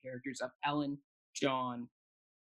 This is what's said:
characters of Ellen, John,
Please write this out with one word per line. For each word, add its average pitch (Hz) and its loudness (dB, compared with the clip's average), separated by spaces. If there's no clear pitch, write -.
characters 127 -6
of 127 -2
Ellen, 143 2
John, 127 2